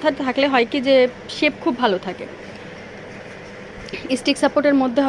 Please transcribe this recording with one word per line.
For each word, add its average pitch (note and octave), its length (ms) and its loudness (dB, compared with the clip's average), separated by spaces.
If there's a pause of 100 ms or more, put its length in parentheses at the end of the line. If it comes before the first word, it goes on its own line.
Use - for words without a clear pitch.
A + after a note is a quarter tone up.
থা-, D4+ 240 2
থাকলে C4+ 260 2
হয় A#3+ 180 4
কি D4 160 0
যে C4+ 80 8 (400)
শেপ D4 180 2 (100)
খুব A#3 100 0 (100)
ভালো G3+ 220 4
থাকে। F3+ 200 -8 (1900)
স্টিক C#4 240 0
সাপোর্টের D4 380 4
মধ্যে C4 280 2